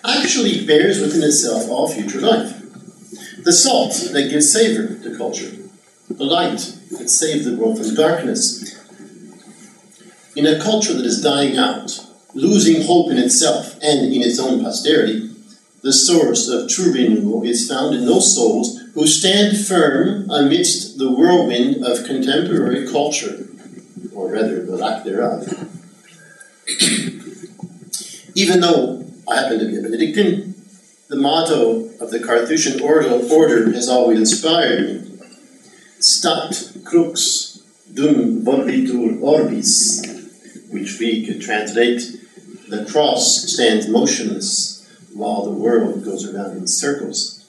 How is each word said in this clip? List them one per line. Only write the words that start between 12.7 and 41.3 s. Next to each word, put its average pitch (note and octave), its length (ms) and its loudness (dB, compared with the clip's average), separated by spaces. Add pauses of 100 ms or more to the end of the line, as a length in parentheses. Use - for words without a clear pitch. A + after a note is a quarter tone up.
hope F3 280 4
in B3 80 2
itself - 640 0
and C#3 300 2
in B2 100 2
its A#2+ 160 0
own B2+ 240 0
posterity, A2+ 680 0 (520)
the C3 100 0
source D#3 560 4
of - 200 -2
true F#3 240 2
renewal A2 520 2
is A#2 240 -2
found C3+ 260 -2
in B2 120 -2
those - 280 4
souls - 460 0 (140)
who D#3 140 2
stand G3+ 500 2
firm E3+ 720 0
amidst - 680 0
the C3 120 0
whirlwind B2+ 720 2
of A#2+ 220 -2
contemporary C3+ 840 0
culture, - 600 -4 (680)
or F#2 160 -6
rather, - 340 -2
the F2+ 120 -6
lack - 280 -4
thereof. G#2 380 -2 (1300)
<clears throat> - 1700 -8
Even F#3+ 240 4
though E3 440 2 (240)
I - 80 0
happen A#2 220 0
to A2 80 0
be G2 120 -4
a G2+ 40 -6
Benedictine, D#3 720 0 (540)
the D3 80 -6
motto C#3 720 0 (120)
of A2 120 -10
the A2+ 120 -4
Carthusian B2+ 560 0
order, D3 300 2
order A#2+ 640 4
has B2 160 -2
always B2 300 4
inspired D3+ 600 2
me. - 380 -6 (800)
"Stat - 720 0 (140)
crux - 760 0 (340)
dum B2+ 500 2
volvitur B2 800 0
orbis," C3 840 2 (680)
which - 300 -8
we A2+ 260 -2
could F#2+ 140 -8